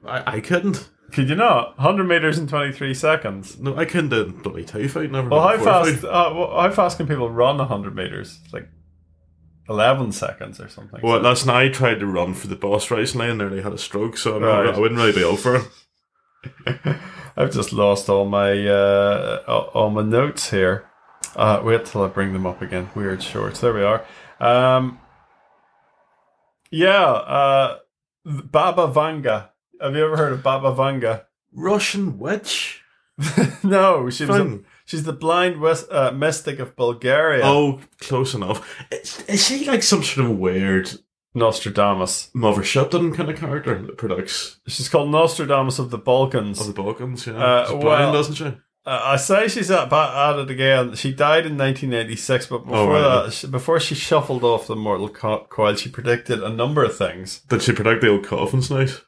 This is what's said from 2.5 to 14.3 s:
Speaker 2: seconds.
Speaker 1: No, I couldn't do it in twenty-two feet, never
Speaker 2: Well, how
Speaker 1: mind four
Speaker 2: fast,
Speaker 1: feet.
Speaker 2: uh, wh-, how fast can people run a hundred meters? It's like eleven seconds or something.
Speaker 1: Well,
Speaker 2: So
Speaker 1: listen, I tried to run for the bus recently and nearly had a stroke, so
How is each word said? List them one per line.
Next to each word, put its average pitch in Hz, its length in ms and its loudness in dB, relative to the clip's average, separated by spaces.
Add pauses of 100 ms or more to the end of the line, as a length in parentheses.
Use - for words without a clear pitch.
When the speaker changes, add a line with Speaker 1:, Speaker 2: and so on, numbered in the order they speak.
Speaker 2:
seconds. 131 680 -2
Speaker 1:
No, 135 180 -6
I 165 80 0
couldn't 160 240 -2
do 117 140 2
it 85 40 -4
in - 140 -14
twenty-two 101 480 -6
feet, 151 220 -6
never 131 180 -4
Speaker 2:
Well, 151 120 4
how 170 80 4
Speaker 1:
mind 185 100 2
four - 60 0
Speaker 2:
fast, 170 360 4
Speaker 1:
feet. - 40 -12
Speaker 2:
uh, 175 280 0
wh-, 165 280 -2
how 185 100 2
fast 180 260 0
can 156 100 -4
people 131 220 -2
run 123 320 2
a 131 40 0
hundred 101 300 -6
meters? 95 480 -10
It's - 100 -20
like - 140 -12 (1000)
eleven 113 420 2
seconds - 480 -10
or - 80 -16
something. 107 340 -20
Speaker 1:
Well, 117 220 4
Speaker 2:
So 123 60 6
Speaker 1:
listen, 127 200 2
I 127 200 4
tried 127 320 2
to 104 60 -2
run 90 260 0
for 92 140 -10
the 95 100 -8
bus 101 340 0
recently 117 380 -2
and 117 80 -4
nearly 98 240 -6
had 101 120 -6
a 85 40 -10
stroke, 113 400 -6
so 110 180 -4